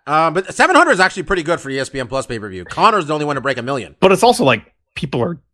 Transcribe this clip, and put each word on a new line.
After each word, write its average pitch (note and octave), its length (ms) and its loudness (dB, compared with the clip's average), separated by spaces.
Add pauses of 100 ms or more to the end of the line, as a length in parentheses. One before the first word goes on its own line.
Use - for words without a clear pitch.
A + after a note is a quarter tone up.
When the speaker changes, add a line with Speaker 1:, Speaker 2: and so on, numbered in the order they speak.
Speaker 1:
uh, D#3+ 240 2
but F#3 240 -4
seven D#4+ 220 2
hundred D#4+ 160 6
is F3+ 80 2
actually F#3 240 2
pretty F3+ 180 -2
good D#3 160 -2
for C3+ 120 -12
E C3+ 100 -4
S C3 80 -4
P C3+ 100 -8
N B2+ 80 -4
Plus C3 200 -6
pay-per-view. G2 400 -10
Connor's F#3+ 400 2
the D3+ 80 -4
only D3+ 100 -2
one D3 100 -4
to C3+ 60 -4
break B2+ 180 -2
a A2+ 40 -8
million. A#2+ 360 -6
Speaker 2:
But F#3+ 140 6
it's F#3 100 2
also, A#3 220 4
like, B2+ 280 0 (220)
people - 280 -6
are E3+ 180 -6 (140)